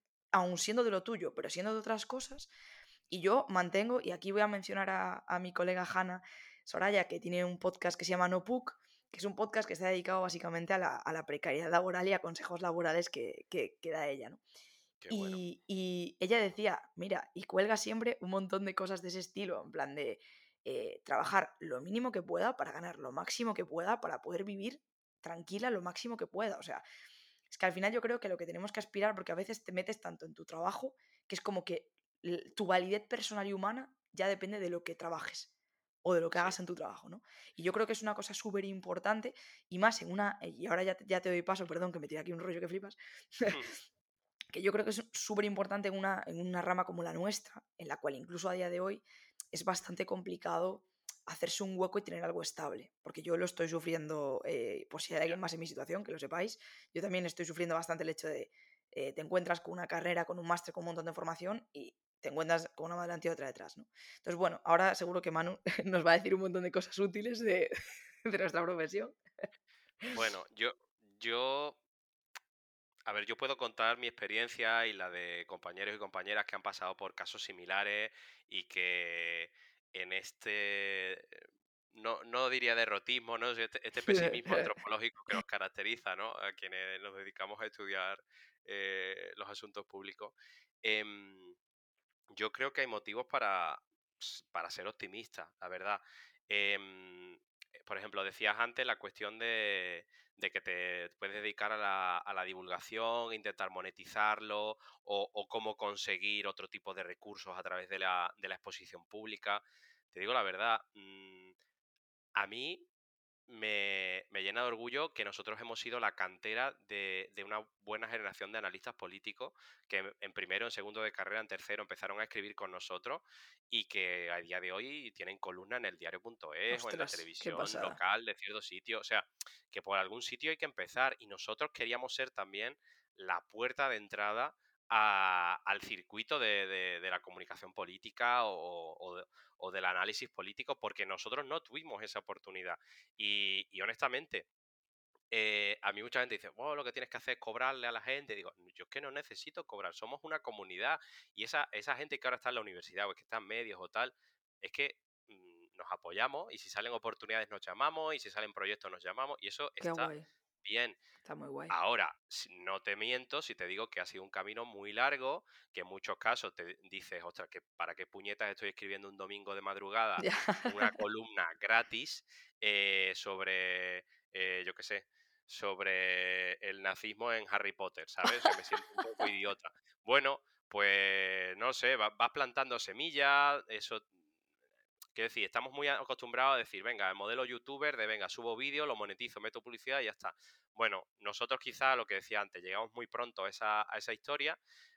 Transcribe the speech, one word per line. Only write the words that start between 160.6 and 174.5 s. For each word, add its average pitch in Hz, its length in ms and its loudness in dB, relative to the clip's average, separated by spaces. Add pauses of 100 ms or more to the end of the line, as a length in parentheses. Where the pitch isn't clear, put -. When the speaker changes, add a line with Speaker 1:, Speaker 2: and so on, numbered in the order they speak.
Speaker 2:
bien. 110 340 0 (200)
Speaker 1:
Está - 180 -12
muy 143 140 -12
guay. 139 240 -4
Speaker 2:
Ahora, 92 400 4 (140)
si, - 220 -8 (100)
no 95 220 -4
te 101 160 0
miento 127 440 -2
si - 140 -8
te 90 100 -6
digo 98 240 -4
que 90 120 -4
ha 90 40 -6
sido 95 180 -10
un 98 60 -14
camino 107 360 -6
muy 104 260 -10
largo, 135 540 2 (260)
que 92 100 -6
en 87 60 -8
muchos 98 300 -6
casos 113 360 0
te 87 300 -10
dices, 92 400 -10
"Ostras, 87 260 -12
que 90 120 -14 (160)
¿para 85 180 -4
qué 90 120 -8
puñetas 101 440 -4
estoy 101 180 -6
escribiendo 98 380 -8
un 98 100 -14
domingo 98 380 -8
de 98 60 -6
madrugada 98 640 0
Speaker 1:
<laughs> - 40 4
Ya. - 100 0 (260)
Speaker 2:
una - 260 2
columna 107 540 -2 (120)
gratis, 113 640 2 (340)
eh, 98 560 4
sobre, 92 840 0 (340)
eh, 92 320 0